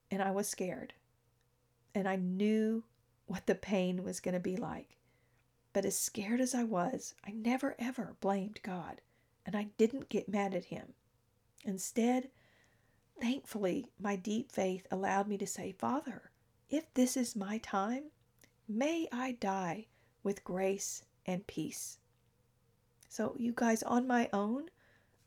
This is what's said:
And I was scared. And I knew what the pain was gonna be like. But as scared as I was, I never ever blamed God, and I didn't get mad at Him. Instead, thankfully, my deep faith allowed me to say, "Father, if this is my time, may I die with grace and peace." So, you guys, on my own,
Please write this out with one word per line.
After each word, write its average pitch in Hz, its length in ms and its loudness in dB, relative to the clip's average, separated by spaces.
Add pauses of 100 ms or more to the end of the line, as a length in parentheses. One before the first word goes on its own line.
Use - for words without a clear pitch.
(120)
And 196 100 0
I 196 80 2
was 196 180 0
scared. - 440 -6 (1000)
And 196 140 2
I 190 80 2
knew 214 680 2 (420)
what 185 200 -4
the 202 100 6
pain 185 480 0
was 185 160 -6
gonna 180 180 0
be 185 180 -2
like. - 400 -8 (760)
But 196 120 2
as 196 120 0
scared 220 440 0
as 254 120 2
I 240 120 2
was, - 500 0 (100)
I 202 60 -10
never 233 480 0
ever 240 420 -4
blamed 196 420 0
God, 180 380 -6 (460)
and 180 80 -6
I 208 140 -2 (100)
didn't 226 300 4
get - 200 -2
mad 196 240 2
at 180 120 -2
Him. - 300 -12 (720)
Instead, 240 640 0 (920)
thankfully, 226 640 -2 (140)
my 202 160 -2
deep 208 340 -2
faith 185 400 0
allowed 190 380 2
me 202 100 -2
to 202 80 -2
say, - 240 -6
"Father, - 600 -4 (360)
if 311 260 -2
this 254 220 4
is 247 200 -2
my 202 220 -4
time, 240 520 -2 (560)
may 294 460 0
I 254 200 -2
die 190 540 -2 (380)
with 202 180 -2
grace 190 600 -2 (200)
and 180 220 -2
peace." - 520 -8 (1120)
So, - 300 -4
you 240 160 0
guys, 226 300 2
on 247 240 4
my 240 240 4
own, 226 380 0 (560)